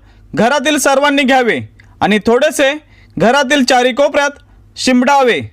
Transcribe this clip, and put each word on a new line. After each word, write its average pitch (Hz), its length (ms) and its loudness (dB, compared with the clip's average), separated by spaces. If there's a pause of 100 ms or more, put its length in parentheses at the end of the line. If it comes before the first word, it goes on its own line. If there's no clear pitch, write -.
(340)
घरातील 277 440 0
सर्वांनी 285 440 0
घ्यावे 240 380 0 (400)
आणि 202 260 0
थोडेसे 269 480 0 (440)
घरातील 269 460 2
चारी 247 280 2
कोपऱ्यात 285 380 0 (460)
शिंपडावे. 254 640 2 (120)